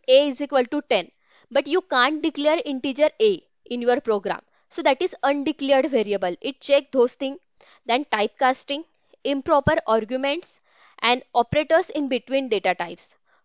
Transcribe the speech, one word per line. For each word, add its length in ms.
a 220
is 100
equal 240
to 240
ten, 220
but 160
you 160
can't 400
declare 420
integer 460
a 220
in 160
your 180
program. 400
So 120
that 200
is 200
undeclared 680
variable. 500
It 200
check 320
those 220
things. 240
Then 200
typecasting, 800
improper 540
arguments, 720
and 220
operators 580
in 180
between 400
data 260
types. 400